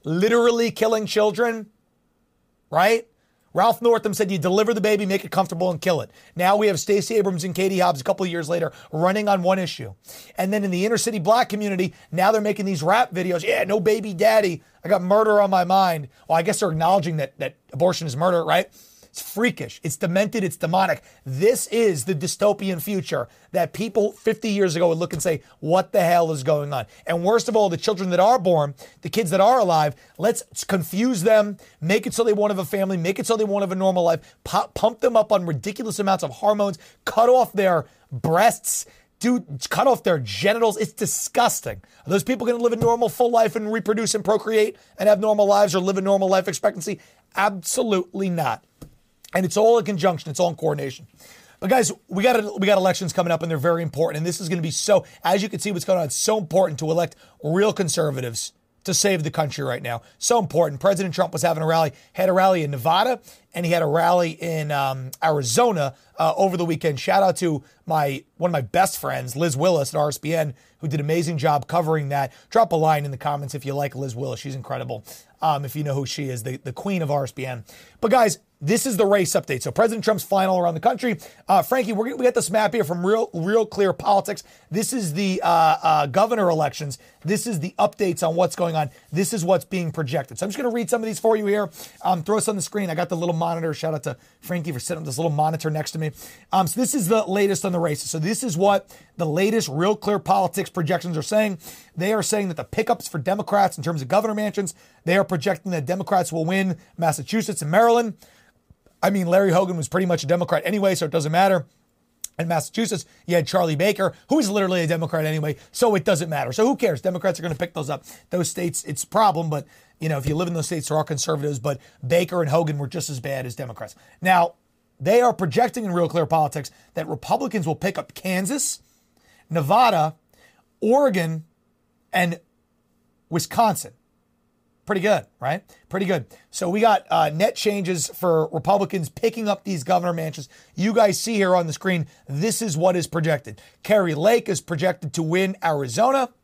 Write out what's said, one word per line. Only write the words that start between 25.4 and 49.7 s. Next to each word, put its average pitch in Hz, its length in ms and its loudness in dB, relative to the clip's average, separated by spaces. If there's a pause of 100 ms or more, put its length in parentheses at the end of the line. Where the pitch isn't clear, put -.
"What 185 320 0
the 202 80 4
hell 170 320 4
is 139 100 -6
going 147 300 0
on?" 117 140 -6 (200)
And 170 160 -2
worst 214 240 2
of 220 80 -4
all, 208 140 4
the 170 80 -2
children 190 320 -2
that 175 120 4
are 233 180 6
born, 160 360 2 (280)
the - 80 -8
kids 185 200 0
that 185 120 2
are 247 160 6
alive, 160 360 2 (220)
let's - 480 -4
confuse 196 600 -2
them, 208 340 4 (200)
make 190 280 0
it - 80 -4
so 226 100 2
they 214 80 4
won't 208 200 2
have 190 60 -2
a 185 60 -4
family, 196 320 -2
make 175 220 -2
it - 80 -4
so 226 100 2
they 214 80 0
won't 202 160 0
have 190 100 -2
a 190 40 -4
normal 185 280 2
life, 165 320 0 (100)
pu-, - 280 -2
pump 233 280 0
them 247 140 2
up 214 160 4
on 190 140 2
ridiculous 196 540 -6
amounts 196 260 0
of 240 60 -6
hormones, 208 480 0 (260)
cut 233 240 4
off 254 240 4
their 185 320 2 (260)
breasts, 170 760 0 (340)
dude, 247 240 0 (240)
cut 262 180 2
off 247 180 4
their 165 160 2
genitals. 196 580 0
It's 202 160 -4
disgusting. - 880 -2 (240)
Are 143 40 -8
those 190 140 0
people 240 220 -2
gonna 240 160 0
live 240 100 2
a 233 40 -2
normal, 233 340 2
full 240 200 2
life 226 260 2
and 214 140 -4
reproduce 220 440 -2
and 208 100 -2
procreate 214 540 0 (200)
and 196 80 0
have 208 140 6
normal 208 240 4
lives 202 300 6
or 190 60 2
live 190 180 0
a - 20 0
normal 196 300 2
life 190 180 2
expectancy? 190 500 -4 (380)
Absolutely 196 960 -2
not. 143 340 -2 (720)
And 185 120 2
it's - 100 -4
all 226 220 4